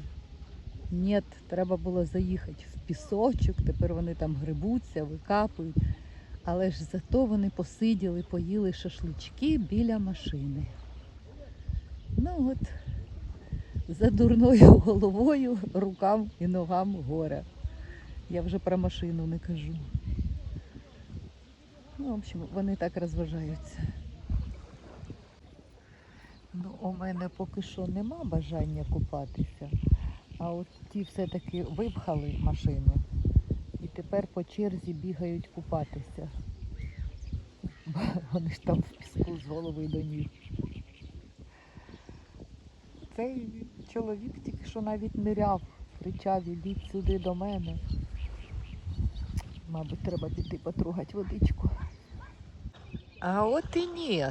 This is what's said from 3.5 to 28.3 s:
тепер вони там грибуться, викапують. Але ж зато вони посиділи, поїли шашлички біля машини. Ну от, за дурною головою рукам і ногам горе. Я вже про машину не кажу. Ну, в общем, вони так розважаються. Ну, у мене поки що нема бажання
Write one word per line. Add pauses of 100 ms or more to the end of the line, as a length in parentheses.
тепер
вони
там
грибуться,
викапують. (680)
Але
ж
зато
вони
посиділи,
поїли
шашлички
біля
машини. (1500)
Ну
от, (1160)
за
дурною
головою (160)
рукам
і
ногам
горе. (840)
Я
вже
про
машину
не
кажу. (2250)
Ну,
в
общем, (120)
вони
так
розважаються. (2750)
Ну, (100)
у
мене
поки
що
нема
бажання